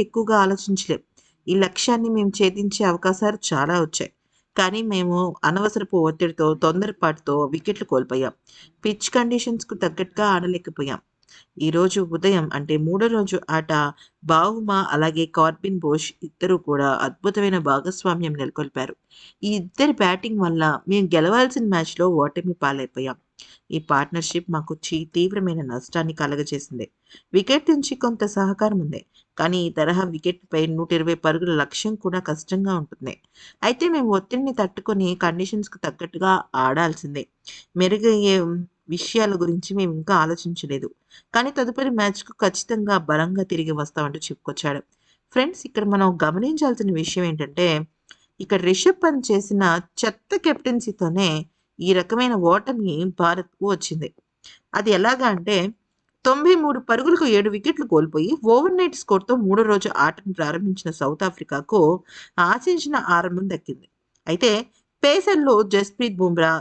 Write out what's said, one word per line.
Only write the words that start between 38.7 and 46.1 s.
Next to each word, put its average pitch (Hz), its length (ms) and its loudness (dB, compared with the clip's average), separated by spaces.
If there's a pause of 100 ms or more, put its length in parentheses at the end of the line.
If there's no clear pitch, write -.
విషయాల 202 520 0
గురించి 170 380 -2
మేము 180 140 0
ఇంకా 160 200 -2 (100)
ఆలోచించలేదు, 160 640 -6 (460)
కానీ 247 240 0
తదుపరి 262 420 -2
మ్యాచ్కు 202 420 -2
ఖచ్చితంగా 208 540 0 (140)
బలంగా 170 420 0
తిరిగి 160 300 -2
వస్తామంటూ 147 380 -6
చెప్పుకొచ్చాడు. 143 640 -8 (520)
ఫ్రెండ్స్, 285 320 0
ఇక్కడ 214 280 -4
మనం 196 140 4 (160)